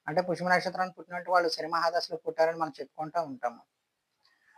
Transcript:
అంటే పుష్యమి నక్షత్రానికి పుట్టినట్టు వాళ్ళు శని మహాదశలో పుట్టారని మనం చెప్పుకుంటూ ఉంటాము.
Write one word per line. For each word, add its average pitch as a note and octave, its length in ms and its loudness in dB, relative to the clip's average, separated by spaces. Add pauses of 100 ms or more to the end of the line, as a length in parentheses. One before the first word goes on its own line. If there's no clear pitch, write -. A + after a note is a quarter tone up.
అంటే D#3 140 2
పుష్యమి F3+ 280 -2
నక్షత్రానికి F3+ 460 2
పుట్టినట్టు F3 360 -8
వాళ్ళు F3 180 6
శని D#3+ 180 -4
మహాదశలో E3 500 0
పుట్టారని D#3+ 400 0
మనం D#3 220 -2
చెప్పుకుంటూ D#3 420 -6
ఉంటాము. B2 400 -6 (960)